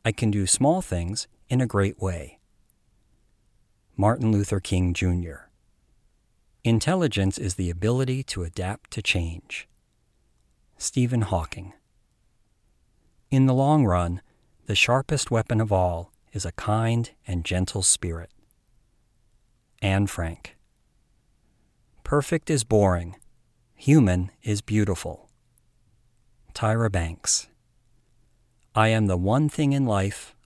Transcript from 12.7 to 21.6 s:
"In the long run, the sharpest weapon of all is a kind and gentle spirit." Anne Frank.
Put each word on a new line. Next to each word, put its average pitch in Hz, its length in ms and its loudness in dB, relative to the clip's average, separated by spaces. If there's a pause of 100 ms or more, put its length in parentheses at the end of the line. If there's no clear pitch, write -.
"In 135 140 6
the 131 80 4
long 139 320 4
run, 90 360 0 (440)
the 104 100 -2
sharpest 135 560 0
weapon 113 300 0
of 107 100 -2
all 90 400 0 (220)
is 98 120 -6
a 85 60 -8
kind 113 600 -2 (140)
and 90 200 -4
gentle 92 360 -2
spirit." 85 480 -2 (1500)
Anne 98 260 2
Frank. - 500 -8 (1500)